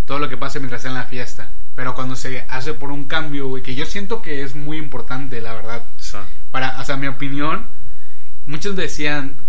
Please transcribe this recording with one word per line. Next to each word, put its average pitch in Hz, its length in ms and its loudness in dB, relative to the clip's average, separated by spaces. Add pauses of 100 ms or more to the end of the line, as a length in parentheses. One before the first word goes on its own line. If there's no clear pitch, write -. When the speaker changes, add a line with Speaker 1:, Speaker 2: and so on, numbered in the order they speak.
Speaker 1:
todo 139 140 0
lo 147 100 0
que - 80 0
pase 139 220 0
mientras 120 240 0
sea 131 80 0
en 131 60 0
la 123 80 0
fiesta. - 480 0 (200)
Pero 127 220 0
cuando 127 200 0
se 127 340 0
hace 139 260 0
por 143 160 0
un 143 140 0
cambio, 147 420 0
güey, 131 160 0
que 131 100 0
yo 143 140 0
siento 202 340 0
que 143 220 0
es 135 120 0
muy 147 220 0
importante, 127 640 0
la 113 140 0
verdad. 113 260 0 (160)
Speaker 2:
Sí. - 200 0 (340)
Speaker 1:
Para, 131 280 0
o 131 40 0
sea, 139 140 0
mi 139 100 0
opinión, 143 580 0 (800)
muchos 170 300 0
decían 147 640 0 (120)